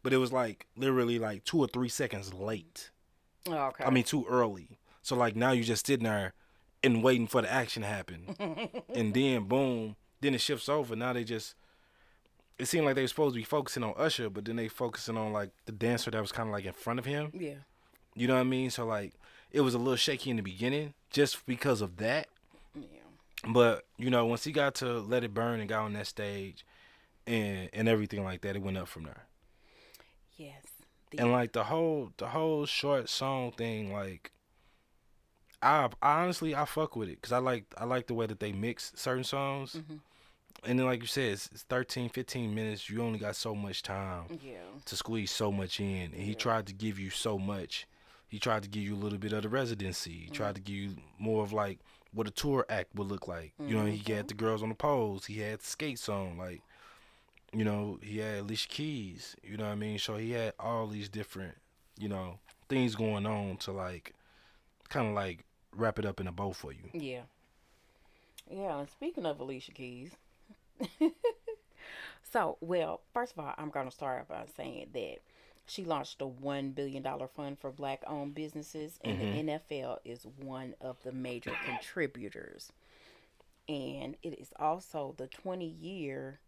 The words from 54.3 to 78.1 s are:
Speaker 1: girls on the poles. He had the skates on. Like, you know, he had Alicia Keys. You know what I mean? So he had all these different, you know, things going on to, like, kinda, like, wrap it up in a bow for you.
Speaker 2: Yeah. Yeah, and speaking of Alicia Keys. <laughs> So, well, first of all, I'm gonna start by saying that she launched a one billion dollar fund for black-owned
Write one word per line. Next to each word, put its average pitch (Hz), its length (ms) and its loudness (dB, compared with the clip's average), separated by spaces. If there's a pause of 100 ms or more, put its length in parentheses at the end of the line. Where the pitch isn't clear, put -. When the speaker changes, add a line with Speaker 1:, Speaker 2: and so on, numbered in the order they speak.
Speaker 1:
girls 110 280 0
on 110 80 -2
the 110 40 -4
poles. 117 520 0
He 104 140 -8
had 107 200 -6
the - 60 -14
skates 143 420 -6
on. 95 300 -2
Like, 90 240 -10 (880)
you 110 120 2
know, 104 380 0
he 104 160 -6
had 107 220 -2
Alicia 104 280 -4
Keys. 135 760 -6
You 101 160 -10
know 107 80 -2
what 104 60 -2
I 104 40 -4
mean? 107 220 -2
So 107 180 -2
he 113 160 -2
had 113 260 -2
all 113 280 0
these 104 220 -6
different, 98 460 -8 (440)
you 104 100 -4
know, 92 300 -4 (300)
things 127 280 4
going 107 300 2
on 101 320 -2
to, - 140 -6
like, 92 420 -8 (720)
kinda, 113 240 0
like, 95 320 -2 (280)
wrap 110 260 2
it 104 80 0
up 95 140 -2
in 92 60 -2
a 90 60 -4
bow 95 200 -2
for 71 200 -10
you. 87 220 -16
Speaker 2:
Yeah. 127 280 -6 (1300)
Yeah, 190 300 -4
and 143 80 -8
speaking 294 380 -6
of 143 120 0
Alicia 131 340 -8
Keys. 127 440 -12 (640)
<laughs> - 200 -6 (1300)
So, 185 280 0
well, 165 400 0 (140)
first 240 180 -2
of - 60 -10
all, 143 180 -6
I'm 151 140 -8
gonna 131 200 -2
start 131 380 -6
by 113 160 -8 (120)
saying - 360 -10
that 90 260 -6 (480)
she - 180 -10
launched 147 360 -4
a 135 60 -4
one 139 460 -4
billion 135 300 -4
dollar 135 260 -4
fund 139 300 -8
for 135 120 -8
black-owned 143 640 -6